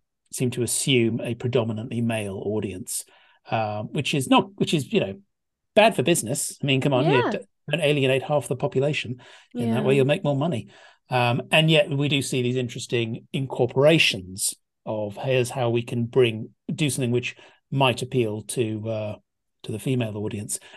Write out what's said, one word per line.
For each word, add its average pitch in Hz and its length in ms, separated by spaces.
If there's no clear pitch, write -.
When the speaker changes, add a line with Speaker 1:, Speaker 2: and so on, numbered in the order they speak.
Speaker 1:
seemed 123 200
to 127 100
assume 120 560
a 120 160
predominantly 113 640
male 110 460
audience, 101 580
uh, 107 340
which - 300
is 135 160
not, 233 260
which - 180
is, 147 200
you - 80
know, 98 180
bad 214 180
for 143 100
business. - 600
I - 20
mean, 135 140
come 139 140
on, 127 100
you 143 140
Speaker 2:
Yeah. 123 140
Speaker 1:
d-, - 80
don't 151 120
alienate 135 420
half 147 240
the 139 80
population 139 680
in 117 180
that 113 120
way, 135 100
Speaker 2:
Yeah. 139 40
Speaker 1:
you'll 131 80
make 147 180
more 143 140
money. 139 320
Um, 123 320
and 160 180
yet 151 200
we 143 180
do 135 140
see 127 200
these 123 140
interesting 117 800
incorporations 131 1200
of 107 320
here's 127 320
how 123 200
we 117 140
can 120 220
bring, 117 460
do 147 160
something 127 220
which 123 240
might 135 320
appeal 110 420
to, 110 460
uh, 107 260
to - 100
the 107 60
female 117 360
audience. 104 440